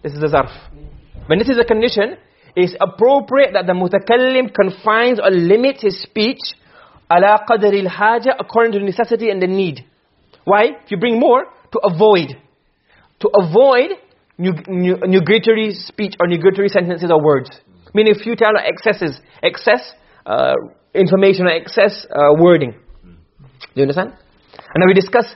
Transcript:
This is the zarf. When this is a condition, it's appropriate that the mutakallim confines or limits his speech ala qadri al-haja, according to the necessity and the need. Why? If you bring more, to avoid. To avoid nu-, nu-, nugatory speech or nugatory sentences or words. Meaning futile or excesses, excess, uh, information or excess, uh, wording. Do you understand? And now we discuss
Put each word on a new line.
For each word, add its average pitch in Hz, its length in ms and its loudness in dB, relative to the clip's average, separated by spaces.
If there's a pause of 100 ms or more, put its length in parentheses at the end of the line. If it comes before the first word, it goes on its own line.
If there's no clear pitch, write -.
This 147 100 -10
is 147 60 -14
the 151 80 -2
zarf. 143 240 -2 (720)
When 180 140 0
this 233 100 -2
is 254 80 0
a 233 80 2
condition, 226 520 -2 (380)
it's 180 240 0
appropriate 254 720 0
that 185 120 -2
the 180 80 -2
mutakallim 233 800 0
confines 220 680 0
or 196 120 2
limits 208 500 0
his 202 220 -4
speech 226 360 -4 (720)
ala 202 380 4
qadri 202 340 2
al-haja, 220 560 0
according 233 340 0
to 202 60 -2
the 202 60 -6
necessity 220 460 -2
and 190 100 -4
the 185 60 -2
need. 185 360 -4 (600)
Why? 202 220 2 (180)
If - 80 -12
you 202 60 -6
bring 226 220 -2
more, 277 260 2 (260)
to - 120 -4
avoid. 175 540 0 (840)
To 208 120 0
avoid 247 640 2 (400)
nu-, 180 160 -2 (140)
nu-, 180 340 -2
nugatory 208 720 0
speech - 460 -10
or 175 80 0
nugatory 185 420 0
sentences 175 400 -2
or 156 140 2
words. 139 260 0 (460)
Meaning 214 280 2
futile 220 320 0
or 185 80 -2
excesses, 170 560 -4 (220)
excess, 208 520 -2 (320)
uh, 67 280 0 (400)
information 190 520 2
or 175 60 2
excess, 196 580 -2
uh, 147 280 2
wording. 165 340 4
Do - 1040 -20
you 135 80 0
understand? 170 300 -4 (600)
And 180 80 0
now 185 60 4
we 190 60 4
discuss 180 320 2 (100)